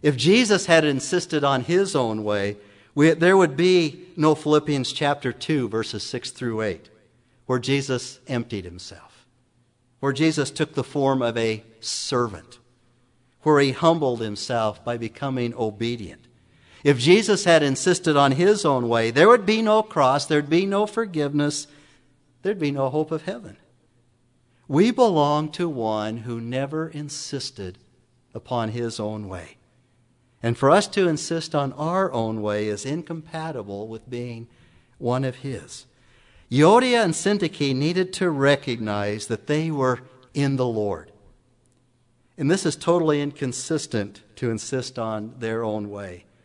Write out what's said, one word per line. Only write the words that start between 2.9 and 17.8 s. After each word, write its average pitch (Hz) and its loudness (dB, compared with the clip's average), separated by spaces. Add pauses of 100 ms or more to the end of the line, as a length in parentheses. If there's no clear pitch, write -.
we, 151 6
there 170 4
would 165 4
be 170 2 (160)
no 151 4
Philippians 147 0
chapter 143 -2
two, 131 -4
verses 110 -6
six - -10
through 113 -6
eight, 98 -6 (560)
where 127 0
Jesus 131 -4
emptied 117 -6
himself, - -20 (760)
where 139 0
Jesus 147 0
took 151 -4
the 131 -4
form 135 0
of 117 -2
a 110 -2 (160)
servant, - -6 (840)
where 147 4
he 139 2
humbled 151 0
himself 110 -4
by 120 -6
becoming 120 -6
obedient. 113 -6 (560)
If 143 6
Jesus 190 4
had 165 8
insisted 151 2